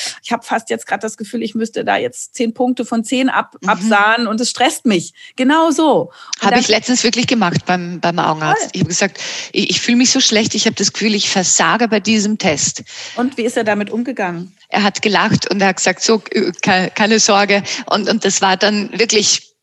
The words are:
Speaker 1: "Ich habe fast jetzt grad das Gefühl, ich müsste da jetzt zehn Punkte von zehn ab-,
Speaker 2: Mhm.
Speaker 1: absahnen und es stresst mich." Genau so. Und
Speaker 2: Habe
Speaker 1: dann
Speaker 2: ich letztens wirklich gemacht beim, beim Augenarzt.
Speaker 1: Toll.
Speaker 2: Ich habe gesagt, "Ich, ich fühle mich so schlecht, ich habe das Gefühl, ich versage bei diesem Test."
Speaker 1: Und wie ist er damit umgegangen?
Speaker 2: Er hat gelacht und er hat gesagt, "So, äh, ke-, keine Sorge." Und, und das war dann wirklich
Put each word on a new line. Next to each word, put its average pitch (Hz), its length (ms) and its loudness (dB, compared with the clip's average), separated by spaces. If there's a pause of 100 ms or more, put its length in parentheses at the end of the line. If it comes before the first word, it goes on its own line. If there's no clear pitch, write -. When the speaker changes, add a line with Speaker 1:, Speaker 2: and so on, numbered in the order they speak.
(240)
Speaker 1:
"Ich - 100 -12
habe 226 100 -2
fast - 260 -4
jetzt 226 180 -4
grad 202 160 -4
das 220 120 -6
Gefühl, 226 280 -6
ich 220 120 -6
müsste 220 300 -4
da - 100 2
jetzt - 400 -6
zehn 226 180 -2
Punkte 254 300 -2
von 226 220 -2
zehn 262 240 0
ab-, - 320 -2
Speaker 2:
Mhm. 185 80 -2
Speaker 1:
absahnen 220 580 2
und 220 140 -2
es 240 80 -2
stresst - 360 0
mich." 180 280 0 (240)
Genau 311 340 4
so. 269 380 2
Und - 340 -10
Speaker 2:
Habe 196 120 4
Speaker 1:
dann 247 60 4
Speaker 2:
ich 247 80 0
letztens 226 340 2
wirklich 233 240 0
gemacht 180 380 0
beim, 175 340 -2
beim 170 180 0
Augenarzt. 156 460 0
Speaker 1:
Toll. - 100 -8
Speaker 2:
Ich 185 80 -6
habe 160 80 2
gesagt, 185 300 -2 (320)
"Ich, - 180 -2
ich 180 120 -2
fühle 240 160 2
mich 247 140 4
so 269 100 2
schlecht, 220 340 2
ich 214 100 0
habe 220 100 0
das 202 180 -2
Gefühl, 214 200 0
ich 202 160 -2
versage 190 580 2
bei 208 120 0
diesem 214 400 2
Test." - 440 -2 (320)
Speaker 1:
Und 247 220 -2
wie 233 60 -2
ist 240 140 -4
er 233 60 2
damit 208 280 -2
umgegangen? 202 640 -6 (140)
Speaker 2:
Er 208 140 0
hat 202 180 0
gelacht 196 480 2
und 202 120 -2
er 196 80 4
hat 185 80 -2
gesagt, - 260 -2
"So, 220 180 2 (100)
äh, 185 200 0 (100)
ke-, 185 320 0
keine 214 260 2
Sorge." 202 440 4 (220)
Und, 202 240 0
und 208 160 0
das 196 160 0
war 190 160 4
dann 208 400 0
wirklich - 640 0